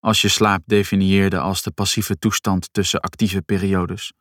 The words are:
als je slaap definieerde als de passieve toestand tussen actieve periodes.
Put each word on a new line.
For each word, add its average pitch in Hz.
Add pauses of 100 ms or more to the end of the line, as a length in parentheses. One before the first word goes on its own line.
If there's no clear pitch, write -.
als 110
je 104
slaap 101
definieerde 98
als 92
de -
passieve 101
toestand 95
tussen -
actieve 95
periodes. 92